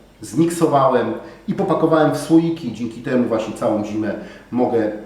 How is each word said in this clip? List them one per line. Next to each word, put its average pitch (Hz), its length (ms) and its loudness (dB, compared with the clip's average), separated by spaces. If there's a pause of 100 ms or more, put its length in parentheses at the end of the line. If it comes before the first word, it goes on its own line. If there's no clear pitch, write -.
(220)
zmiksowałem 127 920 2 (340)
i 196 60 -4
popakowałem 160 580 2
w 127 60 -2
słoiki. 165 560 2
Dzięki 120 280 -8
temu 123 260 0
właśnie 104 260 -2
całą 107 320 -2
zimę 107 280 -4 (380)
mogę 113 400 0 (140)